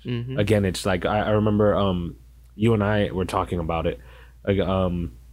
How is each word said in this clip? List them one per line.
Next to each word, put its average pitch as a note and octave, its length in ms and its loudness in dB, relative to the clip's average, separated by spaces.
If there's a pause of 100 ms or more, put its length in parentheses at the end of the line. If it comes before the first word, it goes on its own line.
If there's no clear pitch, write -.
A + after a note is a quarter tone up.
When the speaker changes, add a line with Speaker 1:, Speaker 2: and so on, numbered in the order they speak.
Speaker 1:
Mm-hmm. B2 340 -6
Speaker 2:
Again, G#2 260 2
it's F2+ 200 -2
like, F#2 200 0
I, G2+ 160 0
I - 100 -2
remember, G#2 440 4
um, F2+ 400 -2 (400)
you A2+ 180 2
and G#2 100 2
I G#2 280 0
were F2+ 140 -2
talking F2+ 340 -2
about E2 260 -2
it. - 140 -4 (480)
Like, G2 120 2
um, F2 540 -2 (200)